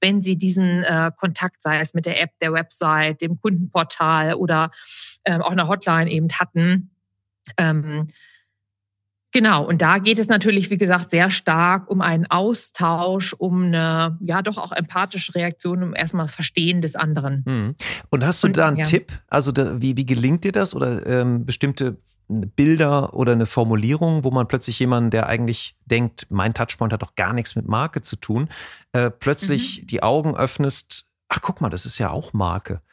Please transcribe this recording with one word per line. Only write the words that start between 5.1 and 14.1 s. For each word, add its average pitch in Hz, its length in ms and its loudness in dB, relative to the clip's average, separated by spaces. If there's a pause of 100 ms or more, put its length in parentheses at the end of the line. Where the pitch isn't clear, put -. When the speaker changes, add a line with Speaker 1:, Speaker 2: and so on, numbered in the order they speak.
Speaker 1:
ähm, 170 160 0
auch 175 120 -2
einer 175 160 0
Hotline 170 420 2
eben 160 220 0
hatten. 180 580 0 (680)
Ähm, 156 500 0 (1200)
genau, 214 340 4
und 170 180 0
da 175 160 6
geht 208 200 2
es 220 80 0
natürlich, 202 440 2
wie 196 80 0
gesagt, 180 320 2
sehr 175 200 4
stark 180 580 2
um 190 120 0
einen 165 280 2
Austausch, 180 1040 0
um 180 320 0
eine, 165 540 0